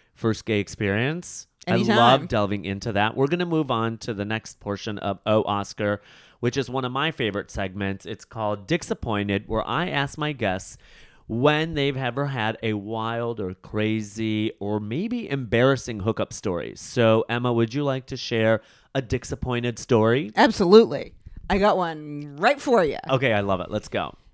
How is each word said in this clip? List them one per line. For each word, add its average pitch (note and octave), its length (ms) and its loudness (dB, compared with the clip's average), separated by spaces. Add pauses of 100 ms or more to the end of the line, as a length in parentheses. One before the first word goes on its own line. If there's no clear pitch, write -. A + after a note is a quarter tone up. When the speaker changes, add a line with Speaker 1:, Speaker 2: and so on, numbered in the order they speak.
(140)
Speaker 1:
first A2 300 -2
gay G#2+ 160 2
experience. A2+ 840 -2 (200)
I F3+ 60 0
Speaker 2:
Anytime. F#3+ 240 4
Speaker 1:
love D3 320 6
delving G#2 360 0
into G2 280 -4
that. G#2+ 240 2
We're C3+ 100 2
gonna F3 200 -2
move D#3 240 -2
on A2+ 280 0
to A2+ 160 -8
the G2+ 100 -4
next G#2+ 360 -8
portion G2+ 380 -6
of G2 280 -4
Oh A2 180 4
Oscar, G#2 560 -2 (400)
which A#2+ 160 -2
is B2 140 -4
one B2+ 140 -4
of B2 80 -6
my C#3+ 180 -2
favorite G2+ 400 -4
segments. G2 560 -6
It's G2 180 -12
called G#2 420 -6
Dixappointed, G2+ 800 -2
where A2 200 -4
I D3+ 240 -2
ask C#3+ 260 -4
my D3+ 160 -4
guests G2+ 460 -4 (480)
when D3+ 480 2
they've C#3 220 0
ever C3 300 -2
had A2+ 360 -2
a A2+ 100 0
wild A2+ 680 -4
or F#2 160 -4
crazy G#2+ 1080 -2
or G#2 200 -2
maybe G3 480 -4
embarrassing B2 720 2
hookup G#2+ 320 -2
story. D#2+ 420 -4
So, A2+ 540 2
Emma, A#2+ 240 0
would A#2 220 2
you D3 100 -2
like C3 220 -4
to C3+ 100 -10
share A2+ 460 2 (320)
a C3+ 80 0
Dixappointed A#2+ 760 -4
story? A#2+ 580 4
Speaker 2:
Absolutely. G#3 760 6 (380)
I G3 80 2
got G3 180 4
one D3+ 600 -6
right B3+ 220 4
for A#3 220 4
you. C#3+ 140 0 (140)
Speaker 1:
Okay, B2+ 240 2
I G#2 60 2
love G2 200 0
it. E2+ 100 -8
Let's G#2 180 -4
go. F2+ 260 -4 (200)